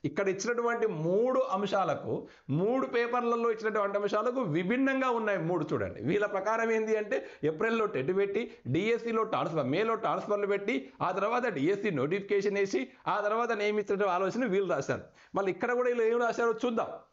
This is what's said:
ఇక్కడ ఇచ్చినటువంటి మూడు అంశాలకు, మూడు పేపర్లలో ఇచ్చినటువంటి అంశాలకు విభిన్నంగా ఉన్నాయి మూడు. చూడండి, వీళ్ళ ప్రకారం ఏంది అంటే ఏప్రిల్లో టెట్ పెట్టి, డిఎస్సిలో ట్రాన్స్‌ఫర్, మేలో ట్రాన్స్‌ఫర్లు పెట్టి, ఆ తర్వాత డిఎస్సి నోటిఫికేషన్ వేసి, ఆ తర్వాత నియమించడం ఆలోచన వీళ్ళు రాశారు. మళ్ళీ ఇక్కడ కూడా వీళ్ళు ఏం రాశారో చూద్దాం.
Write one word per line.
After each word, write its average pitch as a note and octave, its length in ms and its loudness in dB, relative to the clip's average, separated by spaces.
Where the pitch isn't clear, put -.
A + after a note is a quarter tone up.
ఇక్కడ G3 240 -2
ఇచ్చినటువంటి A#3 580 -2
మూడు G3+ 540 0
అంశాలకు, F#3+ 760 -2
మూడు A3 360 2
పేపర్లలో A#3 640 0
ఇచ్చినటువంటి G#3+ 480 0
అంశాలకు G#3+ 420 0
విభిన్నంగా B3 720 2
ఉన్నాయి G#3+ 280 0
మూడు. D#3+ 340 0
చూడండి, G2 300 -2
వీళ్ళ G3 240 2
ప్రకారం A3 460 0
ఏంది A3 240 2
అంటే G#3+ 300 -2
ఏప్రిల్లో G#3+ 420 0
టెట్ D3+ 300 0
పెట్టి, G3+ 340 0
డిఎస్సిలో A3 540 0
ట్రాన్స్‌ఫర్, D3+ 440 0
మేలో G#3+ 280 2
ట్రాన్స్‌ఫర్లు G3 520 0
పెట్టి, G3+ 440 -2
ఆ E3+ 80 2
తర్వాత A3+ 360 0
డిఎస్సి G3 440 0
నోటిఫికేషన్ G3 640 0
వేసి, G3+ 340 0
ఆ G3 120 0
తర్వాత A3+ 320 0
నియమించడం G#3 560 0
ఆలోచన F#3+ 360 0
వీళ్ళు F#3+ 300 2
రాశారు. C3+ 280 -2
మళ్ళీ F#3+ 180 2
ఇక్కడ A#3+ 200 -2
కూడా B3 160 2
వీళ్ళు A#3+ 160 2
ఏం A#3 160 4
రాశారో A#3 340 2
చూద్దాం. A3 200 0